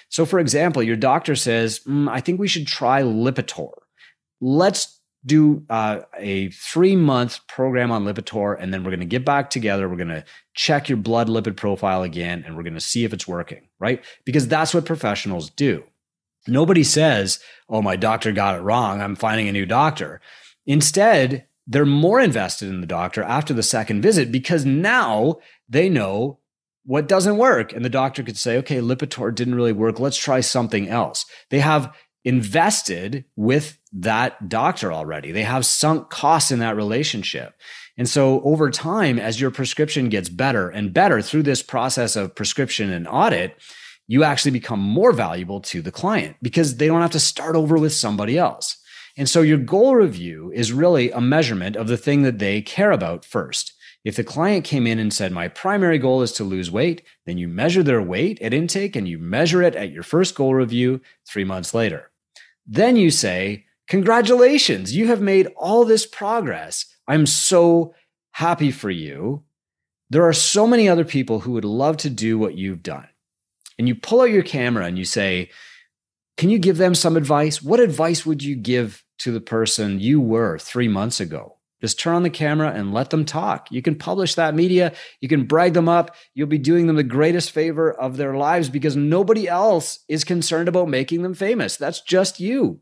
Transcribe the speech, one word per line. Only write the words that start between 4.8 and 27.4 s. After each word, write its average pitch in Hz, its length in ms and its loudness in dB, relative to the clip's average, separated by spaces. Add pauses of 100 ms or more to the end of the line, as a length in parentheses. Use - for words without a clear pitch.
do, 151 440 4
uh, 107 300 -2 (180)
a 98 320 -4
three-month 156 960 2
program 127 440 -2
on 110 140 -2
Lipitor, 104 560 -4
and 95 140 -6
then 92 100 -6
we're 92 60 -6
gonna 90 160 -6
get 120 180 -4
back 143 240 0
together. 98 400 -2
We're 90 80 -6
gonna 82 300 -8 (260)
check 147 380 0
your 123 80 0
blood 113 320 0
lipid 110 260 -2
profile 95 460 -2
again, 87 440 -8
and 80 80 -14
we're 82 80 -12
gonna 82 160 -10
see 117 260 -4
if 110 100 -4
it's - 120 -10
working," 87 360 -10 (180)
right? 110 240 -4 (220)
Because 131 220 0
that's 156 260 0
what 165 100 0
professionals 101 640 -4
do. 107 360 -2 (640)
Nobody 160 380 4
says, 123 540 2 (320)
"Oh, 110 100 0
my 95 160 0
doctor 110 360 -2
got 98 220 0
it 85 60 -6
wrong. 101 400 0
I'm 101 160 -6
finding 110 320 -2
a 101 40 -4
new 98 120 -2
doctor." 117 560 -2 (460)
Instead, 147 800 4 (200)
they're 139 200 2
more 160 340 4
invested 110 480 -2
in 92 140 -6
the 87 40 -8
doctor 90 360 -4
after 135 320 -2
the 110 80 0
second 110 400 -2
visit 160 280 2
because 135 360 0
now 156 720 2 (280)
they 151 220 2
know 120 500 -2 (460)
what 139 240 -2
doesn't 190 300 4
work. 220 340 2